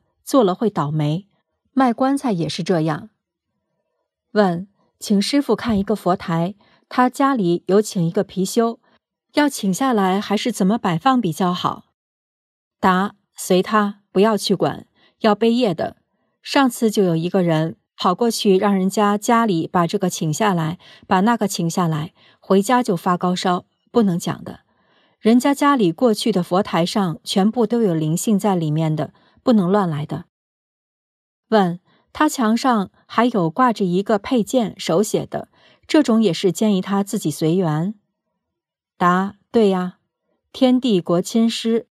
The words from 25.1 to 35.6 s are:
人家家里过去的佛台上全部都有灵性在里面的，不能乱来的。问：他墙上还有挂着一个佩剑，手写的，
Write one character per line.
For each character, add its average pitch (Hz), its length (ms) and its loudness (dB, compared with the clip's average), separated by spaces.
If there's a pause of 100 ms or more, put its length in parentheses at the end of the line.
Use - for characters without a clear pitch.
人 233 200 4
家 285 120 2
家 285 240 2
里 202 160 2
过 226 220 0
去 214 180 -2
的 185 120 0
佛 180 180 0
台 175 240 0
上 180 380 -4
全 196 260 0
部 226 160 0
都 233 160 -2
有 185 140 2
灵 156 200 0
性 202 220 0
在 196 180 0
里 165 140 -2
面 156 260 0
的， 151 180 -8 (280)
不 262 100 2
能 190 200 2
乱 196 180 2
来 151 160 -6
的。 156 200 -10 (1200)
问： 185 300 2 (340)
他 302 160 0
墙 226 260 0
上 233 360 0 (160)
还 233 180 0
有 196 240 0
挂 247 240 0
着 208 100 -4
一 180 200 0
个 208 160 0
佩 240 240 -2
剑， 220 340 -2
手 170 240 0
写 165 240 -2
的， - 240 -12 (380)